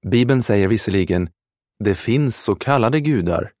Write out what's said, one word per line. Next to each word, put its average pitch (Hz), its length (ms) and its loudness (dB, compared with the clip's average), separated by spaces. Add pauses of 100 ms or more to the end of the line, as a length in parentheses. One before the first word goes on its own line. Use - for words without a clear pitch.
Bibeln 123 360 2
säger 101 260 2
visserligen, 92 600 0 (500)
"Det 101 160 0
finns 131 480 -2
så 101 120 -2
kallade 135 440 0
gudar 101 600 -2